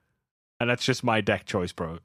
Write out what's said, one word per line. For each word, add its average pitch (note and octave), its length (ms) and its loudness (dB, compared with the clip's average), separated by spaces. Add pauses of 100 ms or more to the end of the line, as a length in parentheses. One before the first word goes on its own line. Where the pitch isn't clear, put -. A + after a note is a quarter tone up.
(580)
And A#2+ 120 0
that's B2 140 0
just B2+ 200 0
my A2 160 4
deck G2+ 240 0
choice F2+ 280 -2
pro-, E2+ 320 -6